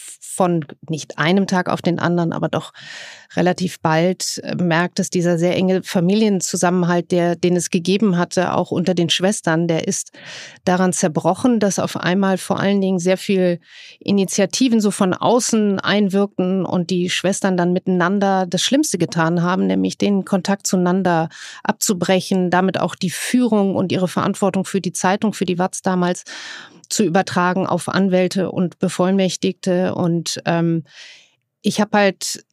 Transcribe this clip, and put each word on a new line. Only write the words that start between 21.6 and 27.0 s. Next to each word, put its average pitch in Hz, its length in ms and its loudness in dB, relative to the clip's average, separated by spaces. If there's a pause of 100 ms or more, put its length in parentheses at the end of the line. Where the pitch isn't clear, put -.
abzubrechen, 185 840 0
damit 185 280 0
auch - 180 -2
die 180 140 -4
Führung 214 680 0
und 175 160 -2
ihre 180 160 0
Verantwortung 190 560 -2
für 196 160 -4
die 175 100 -6
Zeitung, 196 400 0
für - 140 -4
die 175 140 -4
Watz 185 220 -4
damals 180 440 -2 (640)
zu - 160 0